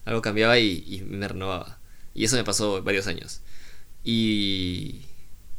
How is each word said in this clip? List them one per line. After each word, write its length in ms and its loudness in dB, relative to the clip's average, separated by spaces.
Algo 180 0
cambiaba 380 6
y, 260 2
y 160 -6
me 260 -4
renovaba. 500 -6
Y 100 0
eso 120 4
me 80 4
pasó 380 0
varios 240 0
años. 360 -6
Y 1000 2